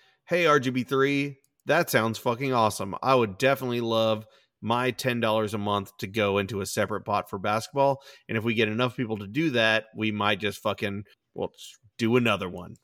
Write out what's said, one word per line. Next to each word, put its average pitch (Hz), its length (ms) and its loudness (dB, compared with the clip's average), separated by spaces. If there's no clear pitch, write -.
"Hey, 175 200 2
R 147 140 6
G 127 100 -2
B 127 140 -2
three, 139 540 0
that 165 240 2
sounds 113 280 2
fucking 127 340 -2
awesome. 104 500 2
I 131 120 4
would 110 240 2
definitely 131 420 0
love 113 440 0
my 120 300 0
ten 120 280 -2
dollars 110 320 0
a 110 60 -4
month 101 400 -2
to 110 80 -8
go 101 320 0
into 98 240 -4
a 92 40 -6
separate 101 380 -4
pot 104 240 -2
for 104 120 -8
basketball." 131 600 0
And 110 100 -2
if 104 60 -4
we 117 100 0
get 110 140 2
enough 117 280 -2
people 110 220 -4
to 101 80 -10
do 147 240 -2
that, 110 360 2
we 110 160 -2
might 104 260 0
just 101 240 -6
fucking, 101 420 -4
we'll 87 140 -6
just - 280 -18
do 117 180 2
another 104 320 2
one. 90 360 -12